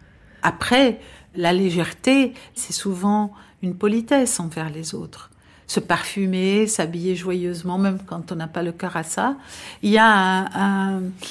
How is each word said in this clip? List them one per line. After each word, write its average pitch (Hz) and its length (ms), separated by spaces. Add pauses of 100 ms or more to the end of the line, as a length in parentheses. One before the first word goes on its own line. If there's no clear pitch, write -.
(440)
Après, 240 560 (360)
la 175 180
légèreté, 190 800 (200)
c'est - 200
souvent 202 580 (320)
une 180 100
politesse 226 680
envers 160 300
les 156 240
autres. - 360 (380)
Se - 120
parfumer, 190 880
s'habiller 175 480
joyeusement, 180 640
même 196 280
quand 165 280
on - 20
n'a 160 120
pas 165 140
le 170 120
cœur 170 240
à 160 60
ça. 226 340 (440)
Il 202 80
y 214 80
a 220 80
un, 196 920
un, 185 40 (300)